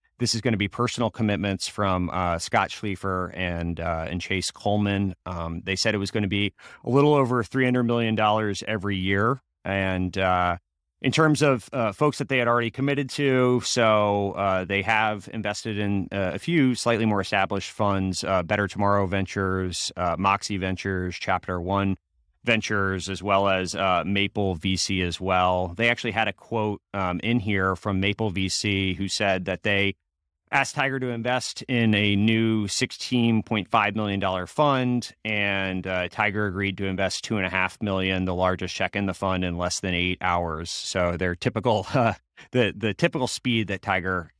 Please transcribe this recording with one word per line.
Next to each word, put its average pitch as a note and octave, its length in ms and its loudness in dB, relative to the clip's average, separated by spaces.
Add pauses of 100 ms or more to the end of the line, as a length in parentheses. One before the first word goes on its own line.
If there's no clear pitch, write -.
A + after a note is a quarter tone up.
(200)
this A#2+ 160 0
is A2 60 -2
gonna A2+ 160 2
be G2 100 0
personal A#2+ 440 -2
commitments G2+ 560 -2
from, F#2 420 0
uh, F2 300 0
Scott G2 320 0
Schliefer F#2 640 -4
and, E2+ 440 -4
uh, E2 300 -4
and F2 100 -4
Chase F#2 320 -4
Coleman. G2+ 640 -2 (100)
Um, E2+ 380 -8
they F#2+ 140 -4
said A2 180 0
it G2+ 40 -2
was G2 120 -4
gonna G#2 160 -2
be G2+ 240 0 (320)
a - 60 -6
little C#3+ 240 4
over B2 280 2
three C3 220 -2
hundred B2 200 2
million A#2 320 2
dollars G#2+ 520 2
every G2+ 300 -2
year. G2 420 2 (240)
And, F#2 540 0
uh, F2+ 400 2 (460)
in C3 80 2
terms D3+ 300 4
of, C#3 320 2
uh, A#2 180 0
folks D3 280 0
that C#3 100 -4
they C3+ 80 2
had A#2+ 100 2
already A#2+ 220 2
committed C#3 400 -2
to, B2+ 520 4
so, G#2 720 4
uh, F#2+ 320 0
they G2 180 0
have G#2+ 500 2
invested G#2 460 -4
in, G2+ 320 0
uh, G2 240 0
a - 20 -6
few C#3 380 2
slightly A2+ 320 2
more G#2 120 2
established G2 520 0
funds, G2 520 0
uh, F#2 200 2
Better G#2 240 0
Tomorrow G2+ 400 2
Ventures, F#2+ 880 -2
uh, F2+ 220 0
Moxie G2 380 0
Ventures, F#2 600 -2
Chapter F#2 400 -2
One G2 380 0 (460)
Ventures, G2 640 0
as F#2 140 -6
well G2 260 4
as, F#2 240 0
uh, F2+ 320 2
Maple G2 480 0
V F#2 240 0
C F#2+ 240 0
as F2 180 -2
well. F#2 560 2
They A#2 140 2
actually A#2+ 220 -2
had A2 160 0
a G2 60 -4
quote, G#2+ 500 -4 (100)
um, F#2 300 -2
in A#2 160 2
here F#2+ 360 0
from G2 240 -2
Maple G#2 300 0
V F#2+ 180 -2
C G2 460 -2
who G2 140 -4
said F#2+ 380 0
that F#2 180 -4
they G2+ 320 2 (580)
asked C#3 220 0
Tiger C3+ 240 -2
to B2+ 80 -4
invest A#2+ 640 -4
in A#2 260 4
a G#2 180 4
new A2 540 2
sixteen A#2 760 0
point G#2+ 280 -2
five G#2 260 2
million G2+ 240 -2
dollar F#2 260 -2
fund, B2+ 800 0
and, G2 640 -2
uh, F#2 220 -2
Tiger G#2 360 -2
agreed G2 320 -2
to G2 100 -2
invest F#2 360 -2
two A2+ 140 -2
and F#2+ 80 0
a F#2 40 -2
half F#2 320 -2
million, F#2+ 440 0
the F2+ 100 -2
largest F#2 400 0
check F#2+ 220 -2
in G2+ 80 0
the F#2+ 80 -2
fund, F#2 320 -2
in F2 120 -4
less F2 220 -2
than F#2 140 -2
eight F2+ 260 0
hours. E2+ 500 -2
So F2 460 -2
their F2 200 -2
typical, A2 540 0
<laughs> - 40 -8
uh, A#2 220 2 (360)
the, A2+ 240 2
the G#2 180 -2
typical D#3 340 0
speed A2+ 400 -2
that F#2+ 140 -6
Tiger, F#2 480 -2 (100)